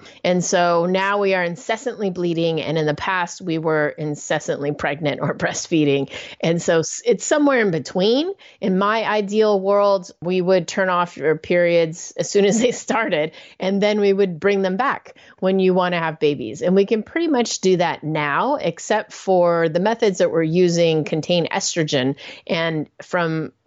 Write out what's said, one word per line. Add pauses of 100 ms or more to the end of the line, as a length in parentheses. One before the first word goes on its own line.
(240)
And
so
now
we
are
incessantly
bleeding,
and
in
the
past
we
were
incessantly
pregnant
or
<laughs>
breastfeeding. (300)
And
so
s-,
it's
somewhere
in
between. (260)
In
my
ideal
world, (100)
we
would
turn
off
your
periods
as
soon
as
they
started, (260)
and
then
we
would
bring
them
back (260)
when
you
want
to
have
babies.
And
we
can
pretty
much
do
that
now,
except
for
the
methods
that
we're
using
contain
estrogen. (320)
And (140)
from (140)